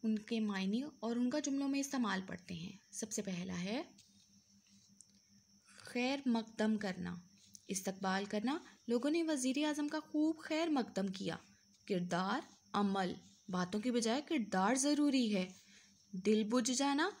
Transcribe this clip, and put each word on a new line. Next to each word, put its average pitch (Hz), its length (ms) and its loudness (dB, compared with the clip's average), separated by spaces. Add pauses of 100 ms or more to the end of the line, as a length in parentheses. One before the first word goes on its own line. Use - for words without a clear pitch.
उनके 220 380 0
मायने 202 440 0 (180)
और 233 160 0
उनका 247 220 2
जुमलों 277 280 0
में 277 120 0
इस्तेमाल 233 420 0
पढ़ते 180 320 -10
हैं। 185 260 -10 (120)
सबसे 220 300 -6
पहला 185 320 -4
है 202 320 -4 (2000)
खैर 262 460 -2
मकदम 220 500 2
करना, 180 440 -4 (480)
इस्तकबाल 190 560 -2
करना। 233 340 -2 (280)
लोगों 240 220 2
ने 339 140 2
वज़ीर 285 420 0
आज़म 294 220 0
का 311 140 -4
खूब 311 420 0
खैर 320 260 0
मकदम 208 400 0
किया। 180 300 -4 (480)
किरदार 185 600 0 (260)
अमल, 196 420 2 (320)
बातों 180 320 -2
की 247 100 0
बजाय 233 320 2
किरदार 214 560 2
ज़रूरी 285 500 4
है। 185 260 0 (580)
दिल 208 340 4
बुझ 247 260 2
जाना 277 480 2